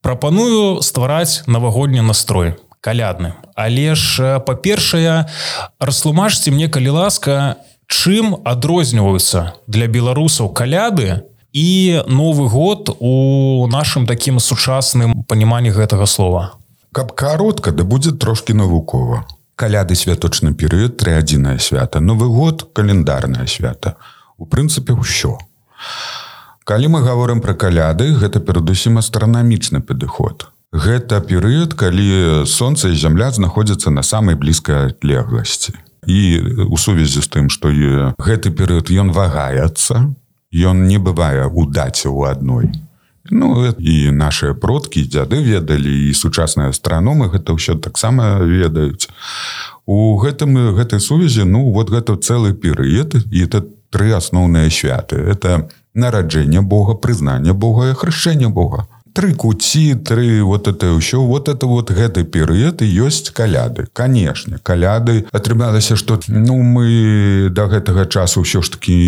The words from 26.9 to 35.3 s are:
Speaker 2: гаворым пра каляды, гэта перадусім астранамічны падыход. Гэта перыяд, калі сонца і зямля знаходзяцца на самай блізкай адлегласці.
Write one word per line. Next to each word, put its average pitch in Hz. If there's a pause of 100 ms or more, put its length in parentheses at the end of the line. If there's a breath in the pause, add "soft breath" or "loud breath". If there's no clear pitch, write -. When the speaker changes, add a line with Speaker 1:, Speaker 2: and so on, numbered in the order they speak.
Speaker 2:
гаворым 120
пра 98
каляды, 87
гэта 104
перадусім 92
астранамічны 117
падыход. - (240)
Гэта 104
перыяд, 113
калі 95
сонца 123
і 85
зямля 82
знаходзяцца 101
на 69
самай 101
блізкай 71
адлегласці. 60 (320)